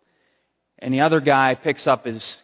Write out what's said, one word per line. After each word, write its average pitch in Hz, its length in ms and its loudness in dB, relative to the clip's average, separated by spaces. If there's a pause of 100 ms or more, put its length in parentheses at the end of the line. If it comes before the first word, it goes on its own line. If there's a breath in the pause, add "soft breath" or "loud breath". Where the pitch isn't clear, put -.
(800)
And 127 160 -6
the 135 80 2
other 160 180 2
guy 135 340 2
picks - 320 -4
up 131 200 0
his 113 180 -10 (200)